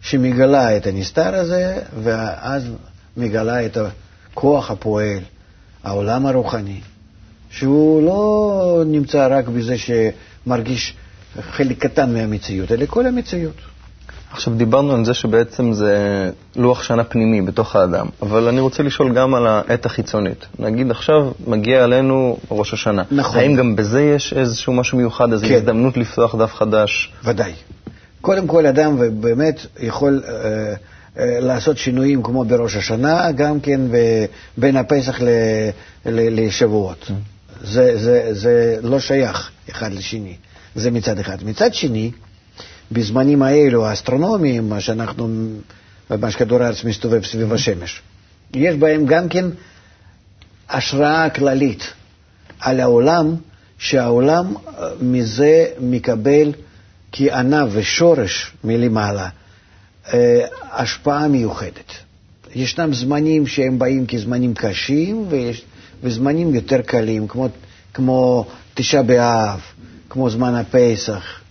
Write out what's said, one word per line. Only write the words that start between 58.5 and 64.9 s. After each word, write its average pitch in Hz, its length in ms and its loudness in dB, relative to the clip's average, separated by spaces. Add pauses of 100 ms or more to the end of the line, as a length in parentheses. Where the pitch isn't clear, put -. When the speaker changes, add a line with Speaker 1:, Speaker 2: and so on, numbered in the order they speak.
Speaker 1:
מלמעלה, 110 640 0 (840)
אה, 120 320 4 (280)
השפעה 147 560 -4
מיוחדת. 107 640 -4 (600)
ישנם 135 400 -2
זמנים 147 520 0
שהם 131 320 -2
באים 131 280 0
כזמנים 120 480 -2
קשים, 151 720 -2